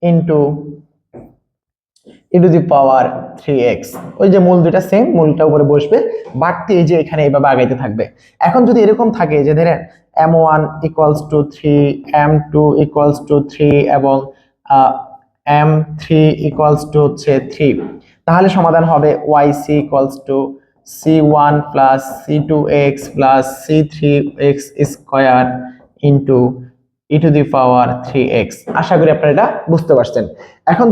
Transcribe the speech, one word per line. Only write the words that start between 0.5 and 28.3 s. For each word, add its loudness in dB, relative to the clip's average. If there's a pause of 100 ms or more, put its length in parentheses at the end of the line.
e 4
to 6
the 2 (100)
power 4 (380)
three -2 (180)
x। -16 (400)
ওই 4
যে 4
মূল 4
দুইটা 0
সেম, 2 (140)
মূলটা 2
উপরে 2
বসবে, 2 (440)
বাড়তি -4
এই 2
যে 0
এখানে -6
এইভাবে 2
আগাইতে 0
থাকবে। -6 (440)
এখন 2
যদি 2
এরকম 2 (100)
থাকে -2 (100)
যে 2
ধরেন 0 (460)
এম 2 (100)
ওয়ান 2 (260)
equals 0 (100)
to 0 (160)
three, 0 (400)
এম 0 (200)
টু 2 (220)
equals 0 (100)
to 2 (160)
three 2 (180)
এবং, 0 (600)
আহ, 4 (680)
এম 2 (300)
থ্রি 2 (260)
equals 0 (100)
to 0
হচ্ছে -2 (200)
three, 0 (540)
তাহলে 2
সমাধান 2
হবে 2 (200)
ওয়াই 2 (140)
সি -6 (100)
equals -2 (120)
to -2 (500)
সি -2 (160)
ওয়ান 2 (160)
plus 2 (200)
সি -6 (140)
টু 0 (260)
এক্স -2 (120)
plus 2 (180)
সি -2 (160)
থ্রি -2 (360)
এক্স -2 (260)
স্কয়ার 0 (640)
into 2 (760)
e 2
to 2
the 2 (100)
power 2 (200)
three -2 (180)